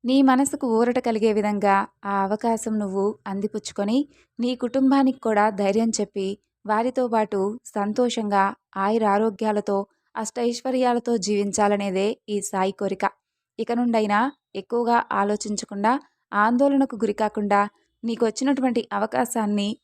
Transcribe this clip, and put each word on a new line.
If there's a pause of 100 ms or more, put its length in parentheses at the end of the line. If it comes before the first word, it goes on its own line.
నీ
మనసుకు
ఊరట
కలిగే
విధంగా (300)
ఆ
అవకాశం
నువ్వు (220)
అందిపుచ్చుకొని (420)
నీ
కుటుంబానికి
కూడా
ధైర్యం
చెప్పి (400)
వారితో
పాటు (280)
సంతోషంగా (340)
ఆయురారోగ్యాలతో (380)
అష్టైశ్వర్యాలతో
జీవించాలనేదే (220)
ఈ
సాయి
కోరిక. (540)
ఇక
నుండైనా (360)
ఎక్కువగా (140)
ఆలోచించకుండా, (380)
ఆందోళనకు
గురికాకుండా (420)
నీకొచ్చినటువంటి (120)
అవకాశాన్ని (140)